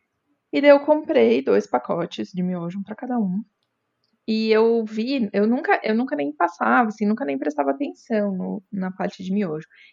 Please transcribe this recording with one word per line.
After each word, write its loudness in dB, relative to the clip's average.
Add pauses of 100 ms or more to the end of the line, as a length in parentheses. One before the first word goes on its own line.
(520)
E 0
daí 8
eu 8
comprei 2
dois 2
pacotes -4
de -4
miojo, -6
um -6
pra -12
cada -6
um. -2 (880)
E 0
eu 4
vi, -4
eu 2
nunca, 0
eu 0
nunca -2
nem -4
passava, 2
assim, -4
nunca -2
nem -4
prestava -2
atenção -4
no, -6
na -4
parte -8
de -6
miojo. -4 (260)